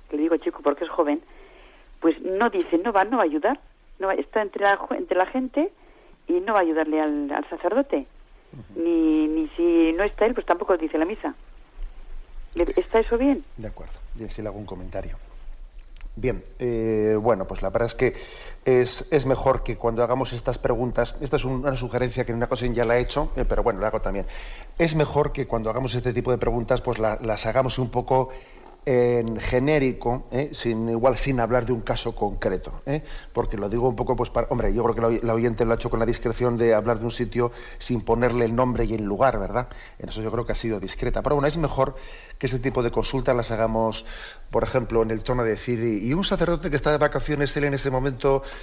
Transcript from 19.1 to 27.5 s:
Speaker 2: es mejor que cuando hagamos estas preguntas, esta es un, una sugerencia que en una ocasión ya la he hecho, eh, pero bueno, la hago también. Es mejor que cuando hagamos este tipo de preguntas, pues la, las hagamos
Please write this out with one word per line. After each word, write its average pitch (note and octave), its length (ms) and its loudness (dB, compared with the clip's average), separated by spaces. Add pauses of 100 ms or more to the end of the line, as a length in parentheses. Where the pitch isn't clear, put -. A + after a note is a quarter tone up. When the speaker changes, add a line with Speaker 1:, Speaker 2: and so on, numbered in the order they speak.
Speaker 2:
es C#3 120 4
mejor C3 380 2
que A#2 140 -4
cuando A#2 260 0
hagamos B2 300 0
estas A#2+ 260 -4
preguntas, A#2+ 640 0
esta D3 160 0
es A#2+ 80 0
un, C3 160 -2
una C3+ 160 0
sugerencia B2 480 -2
que A#2 80 -4
en A2+ 60 -2
una A#2 80 0
ocasión A#2+ 280 -2
ya A#2 100 2
la A#2 140 4
he - 40 4
hecho, D3 340 0
eh, B2+ 120 0
pero G#2 140 2
bueno, G#2+ 160 0
la G2+ 80 0
hago G#2 140 0
también. G2 260 -2 (520)
Es E3 180 2
mejor C#3+ 340 2
que C3+ 160 -4
cuando A2 240 -2
hagamos A#2+ 240 -2
este B2 180 0
tipo A#2+ 200 0
de A#2+ 60 2
preguntas, A#2+ 420 0
pues A#2 180 -2
la, A2 240 0
las A2 240 -2
hagamos B2 320 2